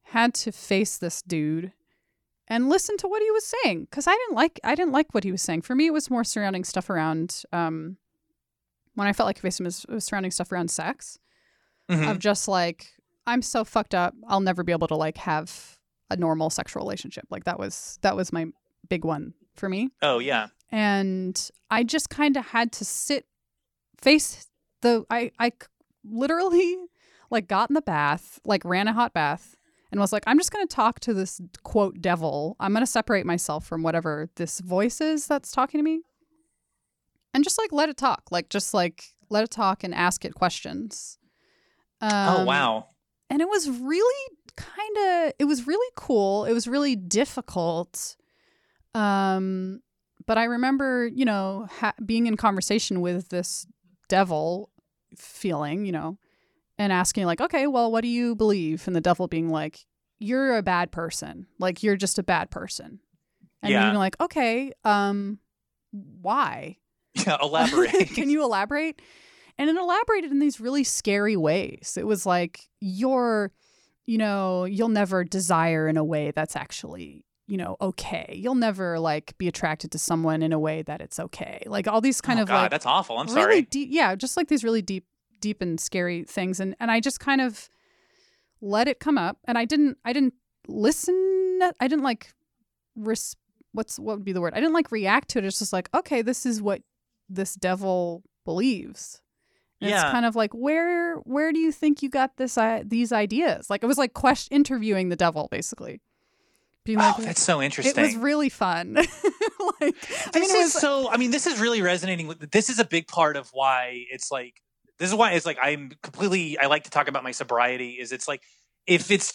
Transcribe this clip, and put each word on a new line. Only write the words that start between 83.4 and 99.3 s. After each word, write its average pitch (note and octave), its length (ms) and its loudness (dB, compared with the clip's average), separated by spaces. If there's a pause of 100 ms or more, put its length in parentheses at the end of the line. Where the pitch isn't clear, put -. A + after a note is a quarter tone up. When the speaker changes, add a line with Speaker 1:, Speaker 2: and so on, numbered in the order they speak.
Speaker 2:
sorry. E4 200 6
Speaker 1:
deep, C#4 300 -4
yeah, C#4+ 220 4
just, B3+ 240 -4
like, E4 100 0
these B3 160 2
really A3+ 180 2
deep, F#3 220 -6 (360)
deep G#3 200 -4
and E3+ 180 -2
scary F3 460 -4
things. F#3 340 -4
And, F#3+ 220 -4
and A#3 100 0
I A3+ 100 4
just C4 200 -4
kind C4+ 220 2
of A#3+ 260 -6 (960)
let G#3+ 260 2
it B3+ 120 -2
come D4 180 2
up. F3 260 -2
And A#3+ 140 0
I A#3 80 0
didn't, D4 360 2
I A#3+ 120 -4
didn't C4+ 180 2 (340)
listen. F#4 920 2 (180)
I B3+ 100 2
didn't, C#4 160 0
like, A#3+ 280 -4 (640)
res-, - 400 -4 (360)
what's, - 260 -8
what G#3+ 180 -6
would G3+ 80 -10
be F#3+ 80 -4
the F3+ 80 -2
word? E3+ 140 -2
I G#3 60 -2
didn't, D#4 140 2
like, E4 160 2
react G#3+ 400 2
to B3+ 100 -2
it. F#3+ 40 0
It's G3 140 -4
just G3 160 -4
like, F#3 200 -2
"Okay, C#4 280 0
this A#3+ 240 -4
is A3 160 -2
what G3+ 180 -2 (480)
this F#3+ 260 -6
devil F#3 680 -2 (240)
believes." F#3+ 760 -2 (600)